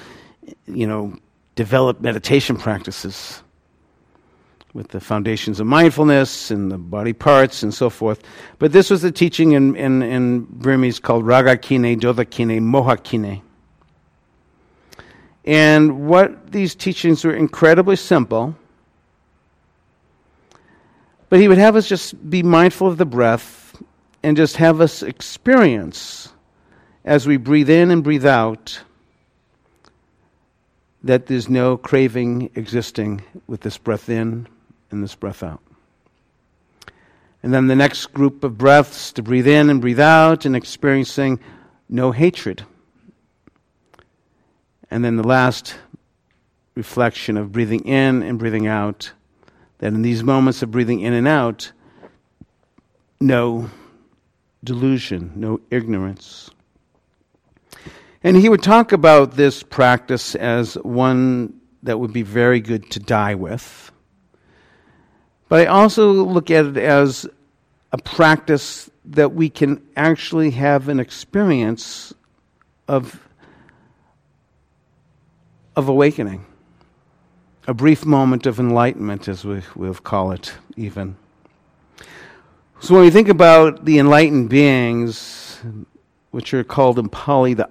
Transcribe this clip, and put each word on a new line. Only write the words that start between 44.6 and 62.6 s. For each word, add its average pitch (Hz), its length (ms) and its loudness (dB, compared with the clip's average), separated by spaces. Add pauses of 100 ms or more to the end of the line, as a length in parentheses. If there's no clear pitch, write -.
And 117 120 -4
then 117 140 -2
the 113 100 -4
last 127 480 0 (1000)
reflection 117 640 -4
of 104 120 -8
breathing 113 300 -4
in 131 420 0
and 110 160 -8
breathing 110 280 -4
out, 107 440 -6 (680)
that 110 100 -8
in 107 140 -4
these 117 200 -4
moments 131 400 0
of 113 80 -8
breathing 117 300 -4
in 120 140 -4
and 120 120 -2
out, 127 460 -2 (1500)
no 120 520 -2 (920)
delusion, 120 720 -6
no 110 260 -6 (100)
ignorance. 104 800 -8 (1700)
And 185 140 4
he 208 140 6
would 202 120 2
talk 226 300 4
about 151 400 6
this 139 300 0
practice 123 720 -2
as 117 400 -4
one 127 840 -2 (240)
that 113 160 -6
would 117 140 -8
be 120 100 -6
very 120 380 0
good 107 300 -8